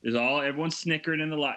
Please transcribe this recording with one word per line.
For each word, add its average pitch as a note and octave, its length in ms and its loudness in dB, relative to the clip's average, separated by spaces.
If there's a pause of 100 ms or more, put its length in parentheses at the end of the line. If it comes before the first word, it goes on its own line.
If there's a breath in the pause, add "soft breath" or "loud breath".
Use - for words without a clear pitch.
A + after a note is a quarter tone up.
there's A#2 140 2
all, C3 240 2
everyone's C#3+ 360 0
snickering D#3+ 440 0
in D#3 100 -2
the D#3 60 -4
lo-, C#3 200 0